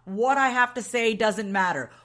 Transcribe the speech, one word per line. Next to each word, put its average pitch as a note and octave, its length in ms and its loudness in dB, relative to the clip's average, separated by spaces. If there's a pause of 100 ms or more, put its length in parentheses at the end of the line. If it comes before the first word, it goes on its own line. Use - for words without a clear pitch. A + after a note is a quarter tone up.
What A#3 320 0
I C4+ 120 2
have B3 260 0
to B3 60 -4
say A3+ 340 0
doesn't G#3 360 0
matter. F3+ 380 -2 (160)